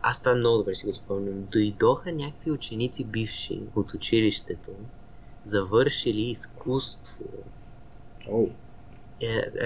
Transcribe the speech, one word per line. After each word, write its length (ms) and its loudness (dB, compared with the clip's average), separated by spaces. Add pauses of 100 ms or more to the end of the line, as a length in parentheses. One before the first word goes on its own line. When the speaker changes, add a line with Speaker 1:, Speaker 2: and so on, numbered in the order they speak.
Speaker 1:
аз 200 4
това 140 6
много 220 6
добре 180 2
си 100 -8
го 80 0
спомням, 580 -4
дойдоха 600 4
някакви 400 -4
ученици 540 -2
бивши 560 -4 (140)
от 180 0
училището, 800 2 (720)
завършили 800 2
изкуство, 1040 -4 (1040)
Speaker 2:
О. 180 4 (760)
Speaker 1:
е, 300 0 (140)